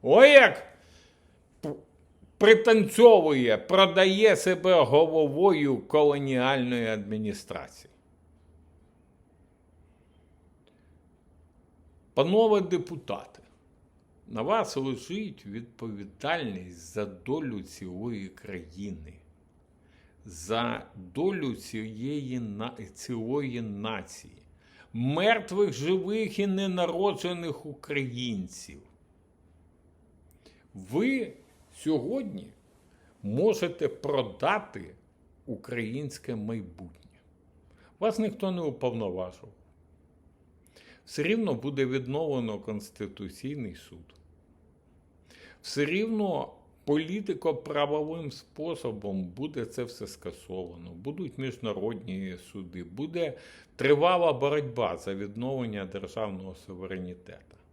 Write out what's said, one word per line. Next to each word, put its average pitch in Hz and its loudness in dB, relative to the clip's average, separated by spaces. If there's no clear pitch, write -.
Ой 208 10
як 254 8
п-, 147 -8
пританцьовує, 202 8
продає 190 6
себе 180 4
головою 151 4
колоніальної 131 2
адміністрації. 107 -6
Панове 208 4
депутати, 170 -6
на 110 -8
вас 196 -2
лежить 139 -8
відповідальність 104 -8
за - -6
долю 120 -6
цілої 95 -10
країни, 85 -14
за 107 -6
долю 139 -4
цієї 123 -8
на-, 113 -10
цілої 123 -6
нації, - -10
мертвих, 180 0
живих 185 -2
і 196 0
ненароджених 180 -2
українців. 123 -8
Ви 190 -2
сьогодні 156 -4
можете 156 0
продати 135 -4
українське 123 -8
майбутнє. 95 -12
Вас 220 -2
ніхто 214 -4
не 180 -4
уповноважив. 110 -6
Все - -6
рівно 196 0
буде 135 -2
відновлено 127 -4
Конституційний 104 -10
суд. - -20
Все - -2
рівно 202 -2
політико-правовим 151 -4
способом 104 -8
буде 120 -8
це 123 -8
все 120 -12
скасовано. 87 -12
Будуть 131 -12
міжнародні 98 -6
суди, 90 -12
буде 147 -8
тривала 160 4
боротьба 123 -2
за 98 -8
відновлення 107 -8
державного 95 -8
суверенітету. 90 -14